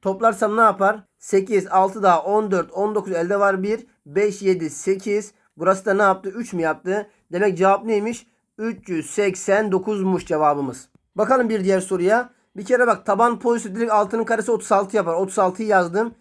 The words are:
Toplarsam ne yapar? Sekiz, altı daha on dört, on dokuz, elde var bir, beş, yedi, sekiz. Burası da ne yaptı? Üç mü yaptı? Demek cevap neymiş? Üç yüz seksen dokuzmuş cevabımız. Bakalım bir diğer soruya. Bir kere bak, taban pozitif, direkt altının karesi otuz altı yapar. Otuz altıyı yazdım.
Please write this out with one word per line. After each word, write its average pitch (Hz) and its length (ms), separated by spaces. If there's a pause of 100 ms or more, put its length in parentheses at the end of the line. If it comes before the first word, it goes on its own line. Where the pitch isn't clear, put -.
Toplarsam 208 540
ne 233 40
yapar? 202 440 (140)
Sekiz, 190 480
altı 190 360
daha 175 200
on 208 280
dört, 175 220
on 208 220
dokuz, 190 180
elde 180 280
var 196 220
bir, 220 240 (200)
beş, 196 360
yedi, 175 280
sekiz. 202 640 (240)
Burası 185 280
da 202 100
ne 202 80
yaptı? 190 280
Üç 220 220
mü 175 100
yaptı? 180 480 (220)
Demek 185 260
cevap 196 260
neymiş? 220 420 (320)
Üç 214 300
yüz 160 220
seksen 202 640
dokuzmuş 190 540
cevabımız. 147 640 (260)
Bakalım 233 340
bir 214 160
diğer 190 160
soruya. 196 500 (260)
Bir 190 80
kere 247 220
bak, 220 200
taban 233 320
pozitif, 233 360
direkt 226 180
altının 214 320
karesi 220 260
otuz 226 220
altı 196 240
yapar. 170 180
Otuz 190 240
altıyı 196 300
yazdım. 196 520